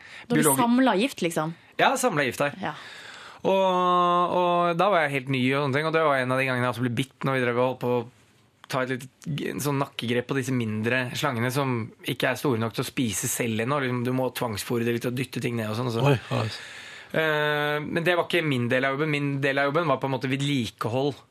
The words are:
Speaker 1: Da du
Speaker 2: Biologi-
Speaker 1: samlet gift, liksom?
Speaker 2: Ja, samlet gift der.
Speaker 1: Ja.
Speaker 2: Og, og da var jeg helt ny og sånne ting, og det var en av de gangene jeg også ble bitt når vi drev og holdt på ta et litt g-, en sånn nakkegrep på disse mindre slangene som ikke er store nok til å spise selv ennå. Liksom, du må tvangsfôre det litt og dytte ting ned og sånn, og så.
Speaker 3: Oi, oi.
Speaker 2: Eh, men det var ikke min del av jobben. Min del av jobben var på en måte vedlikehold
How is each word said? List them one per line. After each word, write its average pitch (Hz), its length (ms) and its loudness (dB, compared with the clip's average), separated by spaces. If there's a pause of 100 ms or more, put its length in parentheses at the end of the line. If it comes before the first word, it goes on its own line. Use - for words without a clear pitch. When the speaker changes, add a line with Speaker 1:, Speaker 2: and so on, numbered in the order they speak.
(220)
Speaker 1:
Da - 80 -6
du 240 80 4
Speaker 2:
Biologi- 262 240 4
Speaker 1:
samlet 240 400 6
gift, 269 240 -2
liksom? 165 260 -2 (300)
Speaker 2:
Ja, 202 160 6
samlet 147 320 2
gift 143 160 0
der. 143 160 -4
Speaker 1:
Ja. 156 140 -6 (680)
Speaker 2:
Og, 180 960 4
og 175 400 2
da 185 160 4
var 170 100 4
jeg 143 140 0
helt 135 160 -2
ny 127 160 2
og 139 160 2
sånne 135 140 0
ting, 156 100 -2
og 160 80 2
det 160 80 4
var 135 160 2
en 127 100 0
av 131 80 2
de 135 60 2
gangene 127 180 0
jeg 123 120 0
også 123 100 -2
ble 120 160 -2
bitt - 240 -6
når 135 140 0
vi 123 40 2
drev 120 140 0
og 127 80 4
holdt 127 160 -4
på 123 160 2 (760)
ta 131 100 0
et 127 120 -4
litt 127 100 -10 (240)
g-, 147 240 -4
en - 80 -6
sånn 143 180 0
nakkegrep 120 480 -4
på 139 120 -2
disse 123 120 -4
mindre 117 520 0 (100)
slangene 123 400 -2
som 131 220 0 (340)
ikke 135 220 0
er 120 100 -6
store 131 180 2
nok 113 140 -2
til 131 100 -4
å - 60 -10
spise 120 400 -4
selv 113 340 -2
ennå. 143 200 -2
Liksom, 123 200 -2
du 127 80 -2
må 127 220 0
tvangsfôre 117 500 -2
det 120 140 0
litt - 80 -6
og 123 100 -4
dytte 127 280 -6
ting 120 120 -2
ned 110 140 -4
og 107 80 -4
sånn, 123 140 -4
og 113 40 -2
så. 117 140 0
Speaker 3:
Oi, 135 80 6 (240)
oi. 110 60 -2 (680)
Speaker 2:
Eh, 151 720 0
men - 180 -4
det 175 160 2
var 160 80 2
ikke 170 160 0
min 131 280 0
del 131 180 2
av 135 80 -2
jobben. 151 180 0
Min 143 180 -2 (120)
del 139 180 2
av 139 80 2
jobben 165 160 0
var 135 160 2
på 135 80 0
en 139 60 0
måte 127 140 -2
vedlikehold 135 840 -2 (160)